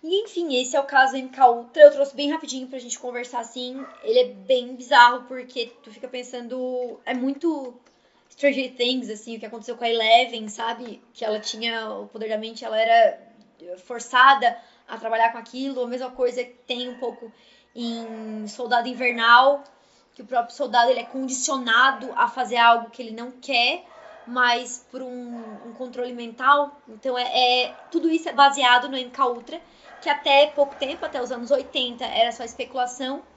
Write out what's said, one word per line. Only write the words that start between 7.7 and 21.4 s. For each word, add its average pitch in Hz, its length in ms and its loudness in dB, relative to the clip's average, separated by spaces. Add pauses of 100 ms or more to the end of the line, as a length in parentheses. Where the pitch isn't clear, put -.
Stranger 262 440 -2
Things, 247 340 -4
assim, 220 280 -12
o 214 40 -14
que 220 60 -14
aconteceu 233 300 -12
com 233 80 -10
a 233 40 0
Eleven, 226 600 2
sabe? 226 520 -8 (140)
Que - 100 -10
ela 214 140 -2
tinha 220 560 -6
o 202 140 -12
poder 220 200 -10
da 214 80 -4
mente, 220 280 -10
ela 220 140 -4
era 226 420 4 (580)
forçada 247 760 4 (300)
a 226 120 -14
trabalhar 226 340 0
com 247 60 -12
aquilo. 254 440 -8
A 233 60 -4
mesma 254 220 -8
coisa 247 340 -4
que - 100 -16 (120)
tem 247 220 -8
um 240 100 -14
pouco 233 340 -10 (420)
em 220 720 -10
Soldado 240 400 -2
Invernal, 247 800 4 (500)
que - 80 -20
o 208 40 -20
próprio 240 280 -4
soldado, 247 360 0
ele 240 100 0
é 233 40 -12
condicionado 262 1080 -2